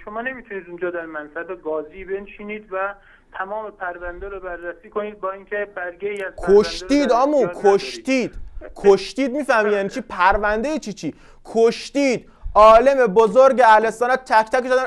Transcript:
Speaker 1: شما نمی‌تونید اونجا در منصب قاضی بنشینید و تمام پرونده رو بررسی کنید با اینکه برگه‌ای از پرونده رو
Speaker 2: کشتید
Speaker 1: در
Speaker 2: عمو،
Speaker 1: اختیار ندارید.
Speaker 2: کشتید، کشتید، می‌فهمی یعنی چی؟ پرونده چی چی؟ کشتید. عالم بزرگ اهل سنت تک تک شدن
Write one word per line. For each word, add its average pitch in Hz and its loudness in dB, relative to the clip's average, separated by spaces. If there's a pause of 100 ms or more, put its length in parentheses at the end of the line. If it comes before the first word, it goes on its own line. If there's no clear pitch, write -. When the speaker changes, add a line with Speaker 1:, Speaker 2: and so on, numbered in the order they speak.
Speaker 1:
شما 214 -12
نمی‌تونید 233 -12
اونجا 175 -10
در 170 -10
منصب 160 -14
قاضی 156 -10
بنشینید 208 -14
و 190 -8 (400)
تمام 208 -10
پرونده 175 -12
رو 196 -14
بررسی 175 -14
کنید 208 -10
با 185 -8
اینکه 196 -10
برگه‌ای 190 -10
از 185 -12
پرونده 180 0
رو 208 8
Speaker 2:
کشتید 220 -2
Speaker 1:
در 214 2
Speaker 2:
عمو، 277 2
Speaker 1:
اختیار 233 2
ندارید. 196 2
Speaker 2:
کشتید، 262 -4 (400)
کشتید، 202 2
می‌فهمی 247 0
یعنی 202 -2
چی؟ - -10
پرونده 214 0
چی 208 -12
چی؟ 156 -10 (300)
کشتید. 233 0 (260)
عالم 233 6
بزرگ 226 4
اهل 220 6
سنت 247 -2
تک 220 0
تک 254 -2
شدن 254 0